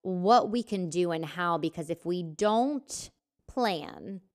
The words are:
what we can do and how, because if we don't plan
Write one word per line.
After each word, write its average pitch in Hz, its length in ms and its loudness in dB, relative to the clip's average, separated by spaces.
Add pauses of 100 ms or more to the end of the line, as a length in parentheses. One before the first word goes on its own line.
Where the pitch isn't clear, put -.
what 190 460 4
we 226 140 0
can 185 260 -4
do 170 220 0
and 160 120 -2
how, 170 360 0
because 160 320 -4
if 165 160 -6
we 180 160 -2
don't 220 880 -2 (360)
plan 190 760 -6 (120)